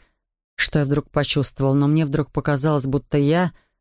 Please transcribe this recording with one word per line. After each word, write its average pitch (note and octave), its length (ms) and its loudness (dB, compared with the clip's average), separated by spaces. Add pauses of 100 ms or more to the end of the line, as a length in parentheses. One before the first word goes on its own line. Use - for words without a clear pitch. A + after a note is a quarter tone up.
(560)
что - 220 -2
я D3 60 2
вдруг C#3+ 260 -2
почувствовал, C3+ 640 -2
но C#3+ 120 2
мне D#3 200 2
вдруг C#3+ 240 -4
показалось, C#3+ 560 0
будто C#3 320 -2
я D#3+ 340 2 (280)